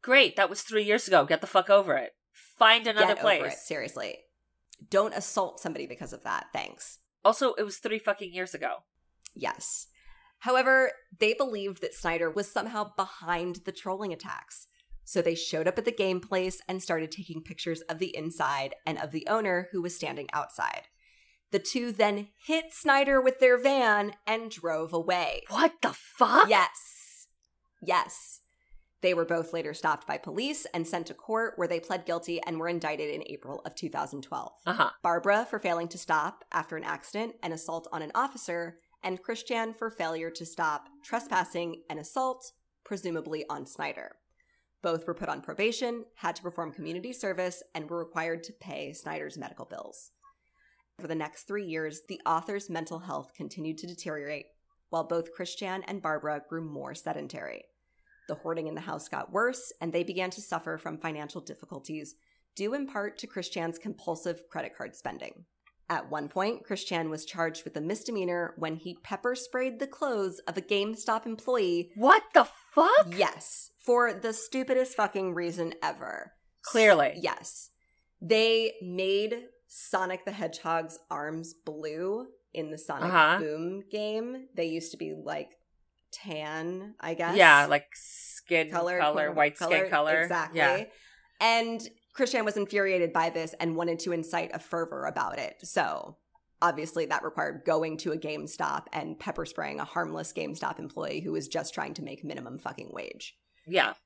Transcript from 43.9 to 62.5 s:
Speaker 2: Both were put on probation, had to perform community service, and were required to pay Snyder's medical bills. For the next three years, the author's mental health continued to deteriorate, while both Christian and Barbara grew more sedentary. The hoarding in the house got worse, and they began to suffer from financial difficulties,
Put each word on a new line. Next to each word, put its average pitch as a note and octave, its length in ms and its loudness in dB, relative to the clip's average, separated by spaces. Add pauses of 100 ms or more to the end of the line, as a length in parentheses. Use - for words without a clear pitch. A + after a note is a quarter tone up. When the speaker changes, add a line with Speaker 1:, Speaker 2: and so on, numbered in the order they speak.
Speaker 2:
Both E3 240 0
were F3 80 -4
put E3+ 140 -8
on C#3+ 140 -4
probation, A3+ 600 -2 (140)
had E3+ 180 -4
to - 60 -16
perform E3+ 300 -8
community F3+ 400 -10
service, F#3 500 -4 (120)
and D#3 160 -10
were E3+ 80 -4
required E3 460 -6
to - 80 -14
pay D3 400 -10
Snyder's D3+ 440 -8
medical - 280 -12
bills. - 480 -14 (880)
For E3 80 -12
the D#3+ 80 -4
next D#3 320 -6
three G3+ 180 -6
years, D#3+ 420 -6
the F#3+ 160 -10
author's G3+ 460 -2
mental E3 300 -6
health F3+ 360 -8
continued D#3+ 420 -10
to F3 100 -12
deteriorate, D3+ 580 -10 (440)
while E3 120 0
both E3 300 -2
Christian F#3 560 -6
and G3 140 -6
Barbara D3+ 460 -2
grew E3 140 -6
more C#3+ 320 -10
sedentary. D3 680 -8 (640)
The - 80 -4
hoarding E3 320 -4
in D#3 80 -8
the D#3+ 60 -10
house D#3+ 260 -8
got - 240 -8
worse, A#3+ 480 -2
and E3+ 120 -4
they E3+ 120 0
began F#3 260 -4
to G3 100 -12
suffer D#3+ 380 -6
from D#3 200 -10
financial D3+ 420 -8
difficulties, D3+ 760 -12 (400)